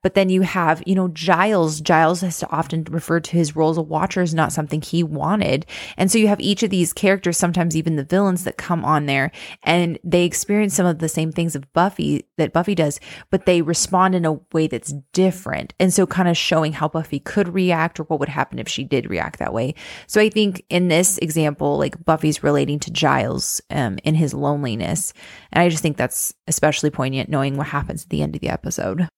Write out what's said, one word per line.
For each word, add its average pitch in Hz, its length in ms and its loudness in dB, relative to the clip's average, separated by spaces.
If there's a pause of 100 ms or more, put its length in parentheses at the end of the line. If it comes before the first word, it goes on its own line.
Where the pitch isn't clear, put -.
But 185 120 0
then 190 160 4
you 185 120 4
have, 170 420 0
you 190 120 0
know, 185 120 2
Giles. 165 720 2
Giles 165 420 4
has 180 180 -6
to - 100 -6
often 160 400 -2
refer 165 300 -2
to - 160 -4
his 151 180 2
role 156 160 2
as 160 80 0
a 165 40 -2
Watcher 160 400 -2
as 165 120 0
not 160 180 2
something 151 300 -4
he 170 220 0
wanted. 151 600 0 (320)
And 190 140 2
so 226 80 2
you 214 80 6
have 202 140 4
each 202 240 0
of 196 60 0
these 180 220 0
characters, 185 440 0
sometimes 170 400 0
even 160 180 0
the 147 100 -2
villains, 185 400 2
that - 120 -6
come - 280 -4
on 147 220 2
there, 139 240 0 (320)
and 170 400 2
they 175 220 2
experience 202 500 0
some 185 120 2
of 165 120 2
the 165 100 -2
same 160 220 -2
things 170 240 -2
of 139 180 -10
Buffy 160 520 0 (140)
that 156 140 0
Buffy 180 220 2
does, 156 240 0 (320)
but 190 160 0
they 175 160 6
respond 180 540 2
in 170 80 2
a 156 160 0 (120)
way 160 140 2
that's - 260 -6 (200)
different. - 680 0
And 185 160 4
so 190 120 4
kinda 175 280 2
showing 160 380 0
how 151 160 -4
Buffy 151 320 -4
could 180 340 -2
react 175 460 0
or 156 40 -6
what 156 140 -2
would 143 100 -2
happen 135 300 -4
if 113 100 -8
she - 140 -6
did 135 260 -2
react - 300 -6
that - 140 -4
way. 120 220 -2 (340)
So 214 120 2
I 214 80 4
think 202 420 0
in 180 180 2
this 170 300 2
example, 147 600 0
like, 143 260 -2
Buffy's 156 380 0
relating 143 380 2
to - 100 -10
Giles, 139 680 -2 (100)
um, 117 340 -2
in 160 100 2
his 156 200 2
loneliness. 139 760 -2 (400)
And 170 100 4
I 175 60 6
just 160 140 -2
think 151 140 0
that's - 360 -4 (140)
especially 151 440 0
poignant 135 380 -4
knowing 139 280 0
what 139 120 -4
happens 147 360 -6
at - 60 -20
the 147 120 -2
end 151 120 -4
of 151 60 -8
the - 80 -6
episode. - 580 -4 (120)